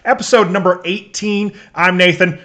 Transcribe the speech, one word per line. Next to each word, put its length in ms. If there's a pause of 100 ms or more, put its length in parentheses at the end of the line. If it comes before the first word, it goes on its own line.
episode 460
number 340
eighteen. 680 (200)
I'm 220
Nathan. 500